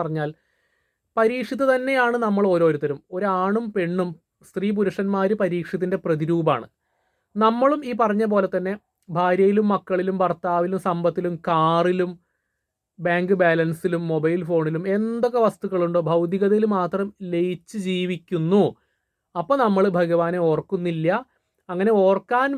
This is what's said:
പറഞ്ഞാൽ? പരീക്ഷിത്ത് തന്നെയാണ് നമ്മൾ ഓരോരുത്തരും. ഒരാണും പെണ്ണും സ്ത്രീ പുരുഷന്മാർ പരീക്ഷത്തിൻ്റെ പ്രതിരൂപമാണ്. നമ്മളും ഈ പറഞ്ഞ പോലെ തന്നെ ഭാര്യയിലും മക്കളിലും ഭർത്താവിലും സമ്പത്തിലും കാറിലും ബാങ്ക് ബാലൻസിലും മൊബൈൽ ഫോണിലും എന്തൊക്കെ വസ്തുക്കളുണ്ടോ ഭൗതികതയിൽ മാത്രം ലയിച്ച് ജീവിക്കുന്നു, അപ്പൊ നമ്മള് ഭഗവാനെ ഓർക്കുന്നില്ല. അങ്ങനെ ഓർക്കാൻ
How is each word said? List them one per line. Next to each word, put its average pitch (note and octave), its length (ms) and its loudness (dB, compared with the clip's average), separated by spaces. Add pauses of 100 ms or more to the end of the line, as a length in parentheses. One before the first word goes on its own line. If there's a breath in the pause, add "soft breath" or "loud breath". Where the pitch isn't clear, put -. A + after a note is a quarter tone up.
പറഞ്ഞാൽ? D#3 280 -4 (880)
പരീക്ഷിത്ത് A#3+ 560 0
തന്നെയാണ് B3+ 520 0
നമ്മൾ G3+ 180 2 (100)
ഓരോരുത്തരും. D#3 460 0 (160)
ഒരാണും G3 500 0 (100)
പെണ്ണും F3+ 340 -2 (400)
സ്ത്രീ F#3+ 180 -4 (100)
പുരുഷന്മാർ G3 520 0 (140)
പരീക്ഷത്തിൻ്റെ F3+ 640 -2
പ്രതിരൂപമാണ്. D#3 600 0 (680)
നമ്മളും A#3+ 540 2
ഈ - 20 -4 (120)
പറഞ്ഞ G#3 200 0 (100)
പോലെ F#3+ 220 2
തന്നെ F#3 180 -4 (440)
ഭാര്യയിലും G3 560 4
മക്കളിലും F#3 480 -2
ഭർത്താവിലും F3 680 0
സമ്പത്തിലും F3 480 -2 (120)
കാറിലും E3+ 640 2 (880)
ബാങ്ക് F3 420 0
ബാലൻസിലും E3 600 0 (100)
മൊബൈൽ D#3+ 380 0
ഫോണിലും D#3+ 340 0 (120)
എന്തൊക്കെ A#3 500 -2
വസ്തുക്കളുണ്ടോ F3+ 540 0 (100)
ഭൗതികതയിൽ G3 560 2 (120)
മാത്രം F#3 300 -2 (240)
ലയിച്ച് F3 540 -4
ജീവിക്കുന്നു, F3+ 760 0 (720)
അപ്പൊ F3 180 -2 (100)
നമ്മള് G3+ 260 2 (100)
ഭഗവാനെ E3+ 400 0 (100)
ഓർക്കുന്നില്ല. E3 580 -2 (640)
അങ്ങനെ F#3+ 220 0 (140)
ഓർക്കാൻ A#3+ 520 2